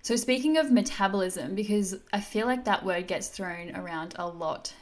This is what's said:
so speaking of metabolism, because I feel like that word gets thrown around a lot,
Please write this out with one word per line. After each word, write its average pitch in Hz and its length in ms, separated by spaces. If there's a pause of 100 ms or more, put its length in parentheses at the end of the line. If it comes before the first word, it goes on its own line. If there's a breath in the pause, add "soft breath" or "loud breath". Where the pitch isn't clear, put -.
so - 160
speaking 262 420
of 294 120
metabolism, 190 840
because 202 420 (160)
I 202 80
feel 214 260
like 247 180
that 202 200
word 180 220
gets 185 220
thrown 175 460
around 170 440
a 175 100
lot, 170 540